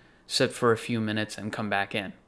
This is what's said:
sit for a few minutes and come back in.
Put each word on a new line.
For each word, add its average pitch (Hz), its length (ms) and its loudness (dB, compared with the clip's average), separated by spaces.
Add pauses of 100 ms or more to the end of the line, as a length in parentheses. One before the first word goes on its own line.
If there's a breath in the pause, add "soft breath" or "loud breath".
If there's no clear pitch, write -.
(260 soft breath)
sit 127 260 2
for 120 200 4
a 110 40 4
few 117 240 -2
minutes 107 380 -2
and 98 140 -6
come 107 180 -4
back 98 240 0
in. 101 180 -4 (160)